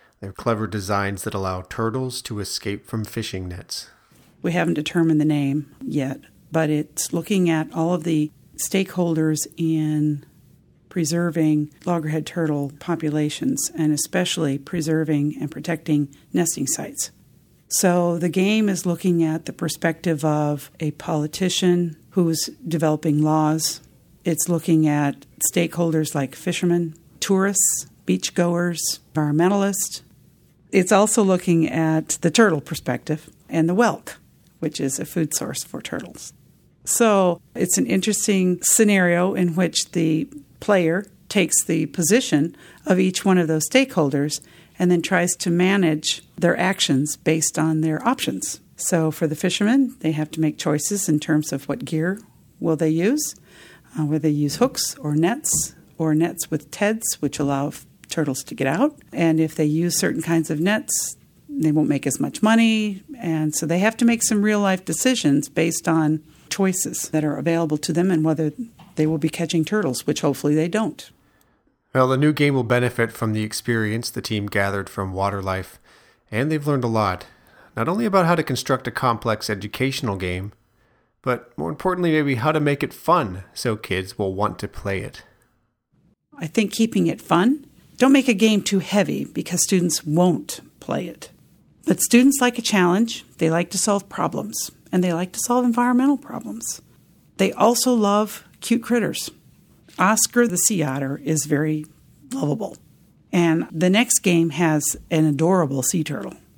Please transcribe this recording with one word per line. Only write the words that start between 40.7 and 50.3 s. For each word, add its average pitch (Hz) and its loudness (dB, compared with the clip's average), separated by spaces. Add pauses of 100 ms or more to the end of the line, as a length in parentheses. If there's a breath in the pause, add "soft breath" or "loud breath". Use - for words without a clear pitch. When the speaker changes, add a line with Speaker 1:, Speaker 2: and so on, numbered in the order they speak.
Speaker 2:
takes - 2
the 160 0
position 170 2 (300 loud breath)
of 185 4
each 185 0
one 185 4
of 165 2
those 156 0
stakeholders 151 0 (360 loud breath)
and 180 2
then 175 4
tries 175 0
to - -6
manage 175 2 (140)
their 170 2
actions 151 0
based 160 0
on 156 0
their 160 -2
options. - -4 (160)
So 160 0
for 160 -2
the 151 -2
fishermen, 233 2
they 160 0
have 151 -4